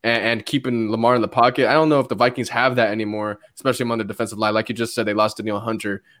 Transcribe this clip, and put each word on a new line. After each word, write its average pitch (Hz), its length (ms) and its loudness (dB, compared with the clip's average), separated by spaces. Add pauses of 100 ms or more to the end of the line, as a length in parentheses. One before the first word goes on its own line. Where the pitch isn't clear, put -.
and, 113 200 0
and 113 220 -2
keeping 120 460 -2
Lamar 117 240 4
in 117 80 2
the 101 40 -2
pocket, 123 400 2
I 127 60 4
don't 156 160 4
know 143 100 4
if 123 80 0
the 123 60 -4
Vikings 120 360 0
have 123 260 0
that 113 160 4
anymore, 107 480 -4 (160)
especially 127 280 -2
among 117 140 -2
the 110 60 -4
defensive 101 340 -6
line. 107 160 0
Like 110 160 -2
you 117 60 -4
just 117 180 -4
said, 110 140 -2
they 104 80 -2
lost 107 220 0
Danielle 104 220 -4
Hunter, 107 440 -4 (160)